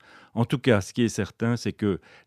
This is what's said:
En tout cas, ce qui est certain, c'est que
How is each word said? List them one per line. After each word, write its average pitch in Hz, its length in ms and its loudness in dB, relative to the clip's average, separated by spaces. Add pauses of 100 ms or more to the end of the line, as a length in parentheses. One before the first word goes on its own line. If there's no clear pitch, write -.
(340)
En 117 120 0
tout 135 140 -2
cas, 110 220 4
ce - 120 -12
qui 120 100 0
est 113 60 2
certain, 117 480 -4
c'est 101 160 -6
que 98 260 -2 (280)